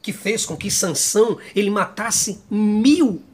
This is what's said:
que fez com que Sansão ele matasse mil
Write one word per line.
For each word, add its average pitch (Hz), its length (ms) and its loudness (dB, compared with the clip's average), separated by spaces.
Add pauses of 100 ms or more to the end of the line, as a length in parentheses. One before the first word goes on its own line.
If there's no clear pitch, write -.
que 208 100 -8
fez 208 320 -4
com 165 100 -8
que 196 160 -8
Sansão 202 680 0 (180)
ele 202 140 0
matasse 208 800 -4
mil 214 720 2 (120)